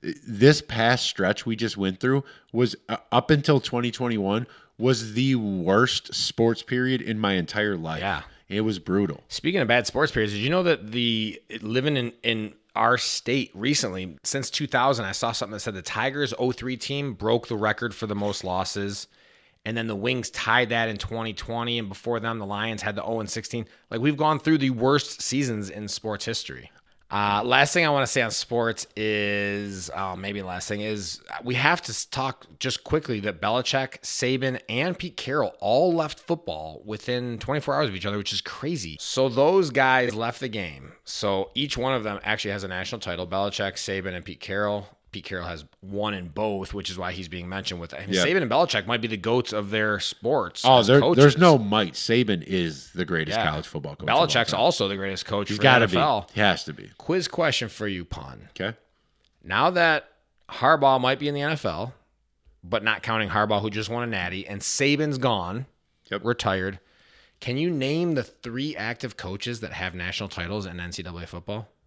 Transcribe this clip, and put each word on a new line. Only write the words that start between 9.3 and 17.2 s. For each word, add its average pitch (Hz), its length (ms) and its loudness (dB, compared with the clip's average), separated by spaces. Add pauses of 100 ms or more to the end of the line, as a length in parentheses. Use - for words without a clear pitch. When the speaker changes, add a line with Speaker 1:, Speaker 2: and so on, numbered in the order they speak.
Speaker 2:
of 120 80 0
bad 120 180 4
sports 143 240 0
periods, 107 220 0
did 101 80 -4
you 123 100 0
know 180 140 2
that 127 260 0
the, 113 500 0 (200)
living 127 360 0
in, 120 160 -2 (120)
in 110 300 -2 (200)
our 117 240 4
state - 560 -2
recently, 92 680 -2
since 139 260 -4
two - 160 -4
thousand, 127 380 2
I 95 80 -6
saw 117 200 -2
something 107 220 -6
that 101 60 -8
said 110 140 -6
the 95 80 -12
Tigers 135 560 -4
oh 127 120 0
three 127 260 -6
team 139 380 -6
broke 113 340 0